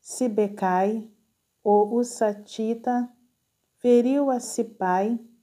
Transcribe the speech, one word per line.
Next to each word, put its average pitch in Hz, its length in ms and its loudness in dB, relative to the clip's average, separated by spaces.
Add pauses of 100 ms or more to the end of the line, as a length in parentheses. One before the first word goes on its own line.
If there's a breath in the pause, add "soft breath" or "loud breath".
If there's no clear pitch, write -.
Sibecai, 208 1040 -2 (560)
o 208 320 2
Husatita, 233 1120 -2 (680)
feriu 254 540 4
a 247 80 0
Sipai 214 800 -2 (240)